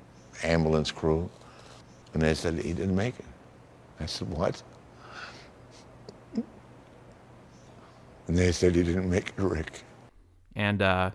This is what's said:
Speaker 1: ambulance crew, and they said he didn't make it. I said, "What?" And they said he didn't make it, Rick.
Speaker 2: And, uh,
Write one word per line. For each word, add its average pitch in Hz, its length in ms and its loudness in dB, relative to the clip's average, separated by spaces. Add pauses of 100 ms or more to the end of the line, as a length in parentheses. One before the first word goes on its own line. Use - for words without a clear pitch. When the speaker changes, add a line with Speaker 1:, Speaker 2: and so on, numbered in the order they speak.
(420)
Speaker 1:
ambulance 78 480 2
crew, 82 400 0 (840)
and 80 80 0
they 78 140 4
said 82 240 -2
he 80 160 -4
didn't 92 200 0
make 107 240 -2
it. - 60 -18 (760)
I 80 60 -6
said, - 240 -8
"What?" 85 340 -2 (1700)
And 226 100 -4 (1900)
they 90 160 4
said 90 220 4
he 87 80 6
didn't 90 260 0
make 90 220 0
it, - 80 -12
Rick. 87 460 -4 (680)
Speaker 2:
And, 104 280 0
uh, 92 320 2